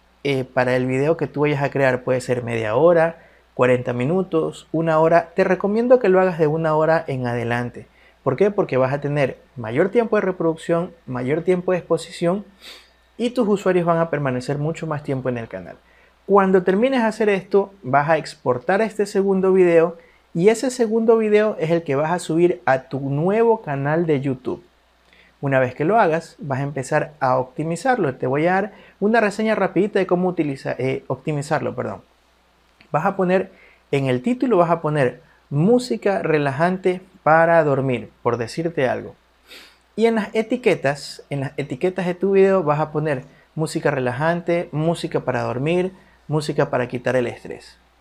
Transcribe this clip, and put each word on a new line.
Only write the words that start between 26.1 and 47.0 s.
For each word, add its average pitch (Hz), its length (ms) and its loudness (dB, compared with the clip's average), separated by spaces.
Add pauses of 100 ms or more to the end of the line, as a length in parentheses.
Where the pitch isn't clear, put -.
vas 139 220 -6
a - 40 -4
empezar 147 560 -4
a 131 160 2
optimizarlo. 165 800 -2
Te - 100 -6
voy 147 200 0
a 180 80 2
dar 202 180 -2 (260)
una 220 220 2
reseña 214 340 0
rapidita 196 440 0
de 185 80 0
cómo 180 220 0
utiliza-, 143 500 -4
eh, 131 280 -4
optimizarlo, 139 720 -4
perdón. 110 240 -8 (880)
Vas 151 140 -2
a 190 100 0
poner 190 380 0 (380)
en 139 160 0
el 127 160 0
título, 247 340 0
vas 170 140 4
a 170 100 0
poner 151 400 -2 (300)
música 214 720 0
relajante 160 800 0 (200)
para 165 400 4
dormir, 131 480 -2 (120)
por 120 160 0
decirte 147 500 -4
algo. 104 260 -6 (800)
Y 220 100 2
en 226 100 2
las 208 180 -4
etiquetas, 214 960 -2
en 139 100 -6
las 135 160 -8
etiquetas 175 500 -4
de 175 80 -2
tu 196 180 -2
video 190 320 4
vas 147 160 0
a 151 100 -2
poner 151 340 -4 (300)
música 156 380 -2
relajante, 170 800 -2
música 160 480 -2
para 123 220 -4
dormir, 156 500 -2 (340)
música 147 420 -2
para 123 200 -2
quitar - 260 -4